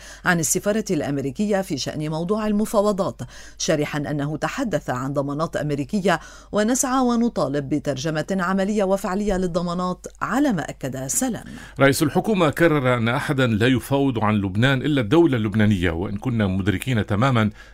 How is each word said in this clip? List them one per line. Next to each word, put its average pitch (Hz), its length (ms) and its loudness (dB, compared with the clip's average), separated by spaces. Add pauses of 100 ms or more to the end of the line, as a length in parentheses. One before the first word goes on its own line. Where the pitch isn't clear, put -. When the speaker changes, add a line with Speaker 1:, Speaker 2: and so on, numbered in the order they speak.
(240)
Speaker 1:
عن 170 160 2
السفارة 208 500 0
الأمريكية 143 680 -2
في 185 180 -4
شأن 151 320 -6
موضوع 180 360 -2
المفاوضات، 208 720 0 (380)
شارحاً 151 400 -2
أنه 143 380 -4
تحدث 156 540 -4
عن 131 220 -4
ضمانات 143 440 -4
أمريكية، 156 640 -2 (320)
"ونسعى 247 480 2
ونطالب 214 680 0
بترجمة 151 720 -2
عملية 196 440 0
وفعلية 196 520 0
للضمانات"، 180 680 -2 (160)
على 240 300 0
ما 151 180 -4
أكد 131 360 -8
سلام. 226 380 -4 (360)
Speaker 2:
رئيس 139 220 4
الحكومة 180 480 2
كرر 143 460 4
أن 117 120 0
أحداً 135 380 0
لا 113 200 2
يفاوض 131 580 2
عن 107 100 2
لبنان 107 480 2
إلا 143 180 2
الدولة 135 360 4
اللبنانية، 104 540 2
وإن 98 260 -4
كنا 113 300 0
مدركين 95 600 0
تماماً 110 440 2 (240)